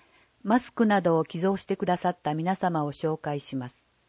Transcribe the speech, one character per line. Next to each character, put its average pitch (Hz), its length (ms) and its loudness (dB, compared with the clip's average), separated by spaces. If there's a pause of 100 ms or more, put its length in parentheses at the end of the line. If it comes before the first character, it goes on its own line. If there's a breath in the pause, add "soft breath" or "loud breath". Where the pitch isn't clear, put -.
(440 soft breath)
マ 220 160 4
ス - 120 -16
ク 233 140 2
な 208 140 4
ど 170 180 4
を 160 60 2
寄 165 160 -8
贈 196 160 2
し - 80 -8
て 190 120 -4
く 190 100 -4
だ 180 100 2
さ 180 140 -2
っ 180 120 -4
た 151 140 -2
皆 170 180 0
様 170 300 0
を 147 80 -4
紹 156 280 -2
介 147 200 -4
し - 160 -10
ま 123 120 -6
す。 - 80 -20 (320)